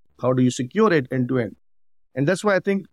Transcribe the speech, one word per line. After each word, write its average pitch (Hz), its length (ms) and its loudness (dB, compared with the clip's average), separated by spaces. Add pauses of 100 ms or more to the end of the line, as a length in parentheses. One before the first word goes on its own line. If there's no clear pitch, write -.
(220)
How 127 120 0
do 131 100 2
you 123 80 4
secure 180 420 0
it 139 180 0
end 127 180 -2
to 131 100 0
end? 107 160 -6 (600)
And 139 120 0
that's 185 160 -2
why 202 120 2
I 180 40 2
think 196 340 -2